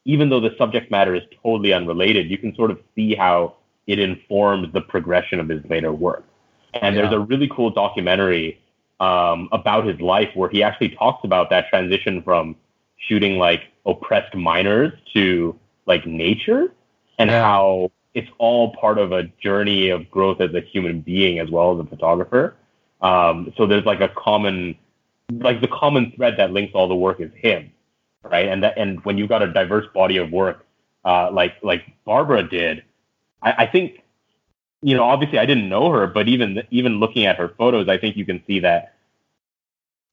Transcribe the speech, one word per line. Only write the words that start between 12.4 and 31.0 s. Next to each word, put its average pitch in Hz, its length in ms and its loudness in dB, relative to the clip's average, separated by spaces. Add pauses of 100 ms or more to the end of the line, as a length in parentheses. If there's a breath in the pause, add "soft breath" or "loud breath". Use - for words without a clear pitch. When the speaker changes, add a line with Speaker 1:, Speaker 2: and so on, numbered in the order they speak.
Speaker 1:
shooting, 98 420 0
like, 85 240 2 (240)
oppressed - 480 -2
miners 98 580 0 (220)
to, 90 400 0 (320)
like, 90 200 2
nature, 113 640 0 (460)
and 110 120 4
Speaker 2:
Yeah. 117 120 2
Speaker 1:
how 98 480 2 (240)
it's 117 240 -8
all 117 380 2
part 107 220 2
of 98 120 0
a 90 140 0 (180)
journey 98 480 0
of 87 200 -4
growth 95 300 0
as 87 140 0
a 87 60 -2
human 85 400 -4
being 90 400 0
as 80 100 -8
well 85 240 4
as 87 60 -4
a 80 40 -8
photographer. 87 680 0 (480)
Um, 87 540 2
so 110 100 2
there's, 104 180 2
like, 104 160 0
a 95 80 2
common, 95 680 -2 (560)
like, 120 280 -2
the 123 80 0
common 135 440 0
thread 120 260 0
that 95 140 2
links 101 220 -4
all 95 140 2
the 92 60 0
work 92 260 0
is 82 140 -10
him, 87 360 -2 (520)
right? 90 260 0
And 95 140 -2
that, 107 160 0
and 98 260 -6
when 101 140 -2
you've 104 100 -4
got 107 140 2
a 95 60 0
diverse 95 440 -2
body 95 260 2
of 82 140 -4
work, 92 320 -2 (400)